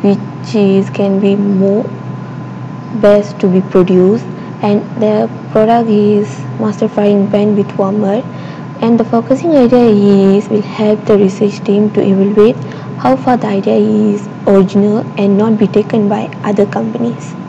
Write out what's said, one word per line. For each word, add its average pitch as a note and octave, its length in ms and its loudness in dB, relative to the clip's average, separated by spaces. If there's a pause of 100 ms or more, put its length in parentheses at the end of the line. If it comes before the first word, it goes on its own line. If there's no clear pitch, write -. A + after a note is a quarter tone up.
which - 520 -2
is, G3 360 2
can G3 280 -2
be G3+ 160 2
more G3+ 480 0 (1160)
best G#3 380 4
to G#3 80 0
be F#3 140 4
produced, F#3 600 2 (380)
and G#3 180 0 (220)
the G#3+ 260 0 (240)
product A3+ 380 2
is G#3 500 0 (200)
master A3 280 -2
frying G#3 420 2
pan G#3 280 2
with G3 200 -2
warmer. G3+ 460 -2 (580)
And A3+ 180 2
the A#3 60 2
focusing C4 460 0
idea B3 360 4
is, G3+ 600 4
will G#3 140 0
help G#3+ 440 -2
the G#3+ 120 4
research G3+ 480 0
team G#3 260 2
to G#3+ 100 0
evaluate G3+ 540 2 (440)
how B3+ 180 2
far B3+ 180 0
the A3 120 -2
idea G#3 280 0
is G#3 520 0 (200)
original G3+ 520 2 (180)
and G3+ 200 2
not A3 200 2
be G#3 100 2
taken G#3 400 0
by G#3 200 -2 (160)
other G3+ 220 0
companies. A#3 680 -6 (160)